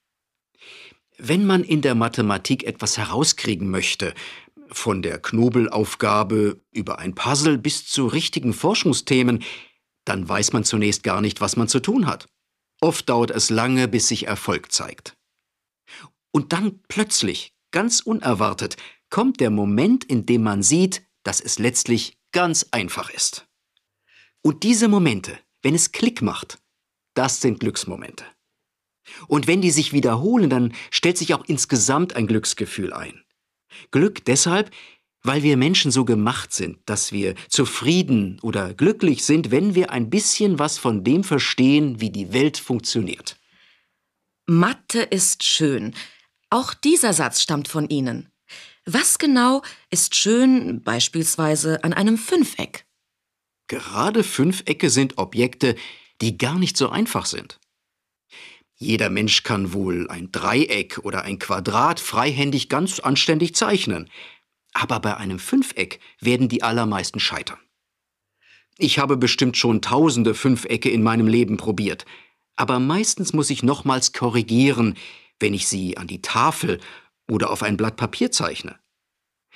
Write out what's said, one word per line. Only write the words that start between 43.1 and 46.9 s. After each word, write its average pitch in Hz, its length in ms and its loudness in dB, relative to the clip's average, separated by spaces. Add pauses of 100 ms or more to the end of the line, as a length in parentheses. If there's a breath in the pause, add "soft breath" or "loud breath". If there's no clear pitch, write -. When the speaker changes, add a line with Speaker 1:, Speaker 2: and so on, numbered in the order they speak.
Speaker 2:
„Mathe 180 560 2
ist - 420 -2
schön.“ 135 520 0 (560 loud breath)
Auch 233 240 0
dieser 277 380 2